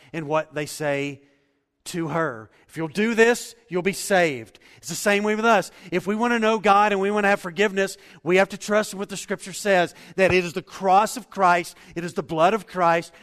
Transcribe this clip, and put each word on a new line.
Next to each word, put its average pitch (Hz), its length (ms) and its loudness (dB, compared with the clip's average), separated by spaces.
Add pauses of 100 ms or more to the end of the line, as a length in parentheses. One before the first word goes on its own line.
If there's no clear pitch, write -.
(120)
in 160 140 -8
what 156 280 -2
they 147 120 -6
say 143 560 -4 (640)
to 165 220 -6
her. 139 420 -4 (180)
If - 80 -18
you'll 160 120 -6
do 214 260 -2
this, 226 400 2 (140)
you'll 175 140 -4
be 190 100 -2
saved. 156 680 0 (180)
It's - 120 -16
the 165 80 -8
same 202 260 0
way 214 140 0
with 214 80 -4
us. 214 260 2 (220)
If 175 140 -2
we 208 100 -2
wanna 233 240 0
know 220 180 2
God 202 340 4
and 196 80 0
we 196 100 0
wanna 208 180 0
have 202 120 2
forgiveness, 190 560 -2 (280)
we 180 120 2
have 196 120 4
to 208 100 -12
trust 208 340 -2
in 190 60 -12
what 202 100 -10
the 196 80 -12
Scripture 190 360 -10
says, 180 420 0 (220)
that 185 160 4
it 180 120 2
is 170 80 -6
the 185 100 -8
cross 196 540 2
of 214 140 -14
Christ, 175 460 0 (180)
it 170 100 -8
is 170 100 -10
the 175 100 -6
blood 170 300 2
of 214 120 -6
Christ 170 460 0 (100)